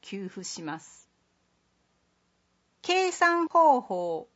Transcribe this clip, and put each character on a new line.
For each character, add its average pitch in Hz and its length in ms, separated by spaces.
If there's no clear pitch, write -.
給 196 280
付 180 160
し - 180
ま 160 180
す。 - 280
計 370 320
算 339 340
方 311 340
法。 175 560